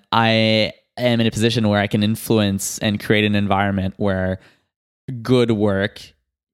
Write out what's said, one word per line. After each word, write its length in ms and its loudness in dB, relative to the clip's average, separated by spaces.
I 600 2
am 240 2
in 60 2
a 40 2
position 380 0
where 100 2
I 80 0
can 160 0
influence 760 -2
and 200 -2
create 260 0
an 100 0
environment 640 -2
where 420 -2
good 300 2
work 500 0